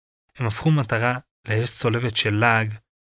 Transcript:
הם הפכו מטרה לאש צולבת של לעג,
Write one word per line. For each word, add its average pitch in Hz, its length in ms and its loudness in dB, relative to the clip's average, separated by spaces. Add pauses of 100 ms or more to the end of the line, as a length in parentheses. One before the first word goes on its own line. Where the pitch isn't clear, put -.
(360)
הם 123 100 -4
הפכו 113 240 0
מטרה 123 480 0 (300)
לאש 113 220 0
צולבת 117 460 -2
של 104 180 0
לעג, 113 400 2 (360)